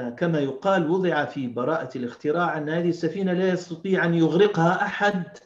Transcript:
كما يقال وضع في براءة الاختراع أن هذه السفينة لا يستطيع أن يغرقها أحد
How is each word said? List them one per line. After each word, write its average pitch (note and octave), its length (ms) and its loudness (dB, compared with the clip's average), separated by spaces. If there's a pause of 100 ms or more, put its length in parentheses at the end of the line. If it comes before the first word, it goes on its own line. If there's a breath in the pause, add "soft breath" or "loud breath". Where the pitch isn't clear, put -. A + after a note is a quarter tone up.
(160)
كما E3 240 0
يقال D#3 500 0
وضع E3+ 360 0
في C3+ 220 -8
براءة C3 500 -4
الاختراع D3+ 600 -2
أن D3+ 120 -6
هذه E3+ 200 0
السفينة F3 440 -2
لا F#3 160 2
يستطيع F3 560 -2
أن E3+ 80 2
يغرقها E3+ 720 4
أحد G3 600 -2